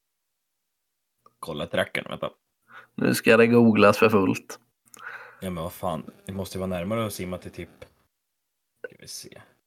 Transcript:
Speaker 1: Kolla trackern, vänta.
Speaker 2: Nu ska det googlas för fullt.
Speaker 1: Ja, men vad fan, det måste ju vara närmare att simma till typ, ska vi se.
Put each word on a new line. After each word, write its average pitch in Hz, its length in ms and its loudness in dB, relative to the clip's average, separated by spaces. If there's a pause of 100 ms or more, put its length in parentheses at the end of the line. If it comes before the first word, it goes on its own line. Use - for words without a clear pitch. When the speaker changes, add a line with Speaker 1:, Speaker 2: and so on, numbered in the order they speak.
(1400)
Speaker 1:
Kolla 73 280 -10
trackern, - 420 -6
vänta. - 220 -10 (640)
Speaker 2:
Nu 127 200 -2
ska 113 220 4
det 117 100 6
googlas 110 520 6
för 110 100 6
fullt. - 500 0 (800)
Speaker 1:
Ja, 95 100 -8
men 85 120 -8
vad 87 100 -8
fan, 82 380 -8 (160)
det 95 60 -12
måste 95 260 -10
ju - 20 -8
vara 92 60 -6 (120)
närmare 110 280 -4
att 101 60 -8
simma 92 260 -10
till 87 120 -16
typ, 87 180 -16 (1160)
ska - 140 -18
vi - 80 -20
se. - 320 -20 (260)